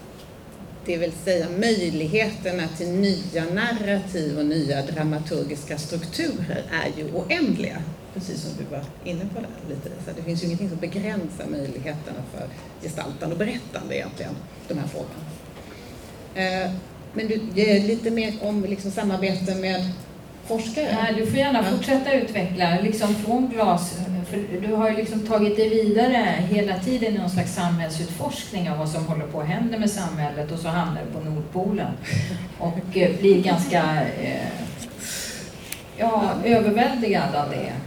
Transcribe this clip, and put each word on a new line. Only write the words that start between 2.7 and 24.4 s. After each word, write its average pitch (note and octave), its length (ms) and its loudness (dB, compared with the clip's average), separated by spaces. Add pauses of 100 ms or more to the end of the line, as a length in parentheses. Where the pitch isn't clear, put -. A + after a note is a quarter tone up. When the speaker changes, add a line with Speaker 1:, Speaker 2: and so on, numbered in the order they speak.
Speaker 1:
till F3 120 -2
nya F3+ 640 2
narrativ G3 840 0
och D3 60 2
nya C#3+ 360 2
dramaturgiska D3+ 960 -2
strukturer F3+ 880 -4 (200)
är - 180 -2
ju D#3 120 -4
oändliga, G3+ 640 0 (360)
precis E3 280 -6
som D3+ 160 -6
du C3+ 180 -8
var C#3 80 -6 (200)
inne F3 160 -4 (160)
på A3+ 60 -6
där D#3+ 340 -10
lite. - 140 -8 (160)
Så - 120 -8
det E3 60 -8
finns E3 200 -2
ju - 20 -2
ingenting F3 240 0
som E3 80 -4
begränsar F3+ 760 -4
möjligheterna C#3 680 -6 (140)
för - 140 -8 (360)
gestaltande D3+ 520 -6
och F3 40 -6
berättande - 560 -4
egentligen, - 400 -6 (320)
de - 100 -4
här C#3 100 -2
frågorna. - 380 -8 (1120)
Eh, F#3 360 0 (420)
men A3 140 -2
du, G#3 340 0
eh, G3+ 240 8
lite A3+ 260 2
mer A3 300 0
om, G#3 240 0
liksom, G3 260 -2
samarbete F#3+ 640 0
med F#3 340 0 (580)
forskare. A3+ 500 0 (120)
Speaker 2:
Ja, A3 80 2
du A3 80 2
får A3 120 2
gärna C4+ 280 4
Speaker 1:
Ja. F#3+ 120 4
Speaker 2:
fortsätta C4+ 360 4
utveckla, F3+ 680 2
liksom, G#3+ 340 2
från A#3+ 340 2
glas, F#3 440 4 (360)
för G3+ 380 -2